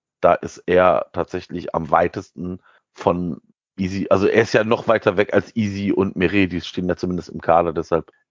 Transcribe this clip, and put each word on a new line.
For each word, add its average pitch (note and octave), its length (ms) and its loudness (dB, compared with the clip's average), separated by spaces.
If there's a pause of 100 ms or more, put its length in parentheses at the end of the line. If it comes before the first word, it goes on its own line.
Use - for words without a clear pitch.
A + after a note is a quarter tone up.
(200)
da F2 120 4
ist - 320 -4
er F2+ 480 2
tatsächlich F2 600 -8
am D#2+ 160 -4
weitesten F2+ 680 -2 (340)
von F2 480 -2 (340)
Easy, F#2+ 320 -4
also F#2+ 200 4
er A2+ 140 4
ist - 120 -4
ja A#2 80 4
noch A2 240 -2
weiter A2 300 2
weg G2+ 180 0
als - 220 -2
Easy G2+ 340 -2
und G2 240 0
Meret, F#2 380 2
die F2 80 -4
stehen F2+ 280 -6
ja F2 60 0
zumindest F2+ 340 -6
im E2 120 -12
Kader, E2+ 320 2
deshalb E2 400 -4 (180)